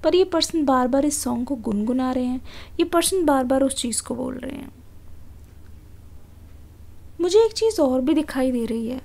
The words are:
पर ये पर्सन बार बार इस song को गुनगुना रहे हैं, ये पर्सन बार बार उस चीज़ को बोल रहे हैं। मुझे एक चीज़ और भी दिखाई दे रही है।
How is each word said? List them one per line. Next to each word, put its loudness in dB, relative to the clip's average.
पर 4
ये 6
पर्सन 0
बार 4
बार 2
इस 0
song -2
को -2
गुनगुना 0
रहे -2
हैं, -4
ये 2
पर्सन 2
बार 4
बार 2
उस 0
चीज़ -4
को -6
बोल -6
रहे -8
हैं। -12
मुझे 6
एक 6
चीज़ 2
और 4
भी 2
दिखाई 0
दे 0
रही -4
है। -6